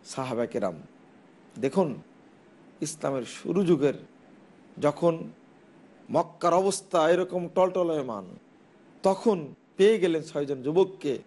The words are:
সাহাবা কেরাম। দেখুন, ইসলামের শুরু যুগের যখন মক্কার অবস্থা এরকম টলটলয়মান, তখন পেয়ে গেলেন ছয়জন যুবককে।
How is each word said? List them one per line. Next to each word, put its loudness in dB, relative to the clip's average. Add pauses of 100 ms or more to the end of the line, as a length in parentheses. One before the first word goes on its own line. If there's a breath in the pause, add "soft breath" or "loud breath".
সাহাবা -4
কেরাম। -4 (840)
দেখুন, -2 (800)
ইসলামের -6
শুরু -2
যুগের 2 (840)
যখন 0 (960)
মক্কার 0
অবস্থা 2
এরকম 0
টলটলয়মান, 0 (800)
তখন 2 (300)
পেয়ে 6
গেলেন 0
ছয়জন -6
যুবককে। 0